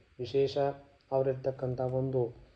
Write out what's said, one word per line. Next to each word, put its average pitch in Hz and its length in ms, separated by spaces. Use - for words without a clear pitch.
ವಿಶೇಷ 135 380
ಅವರಿರ್ತಕ್ಕಂಥ 131 680
ಒಂದು 131 280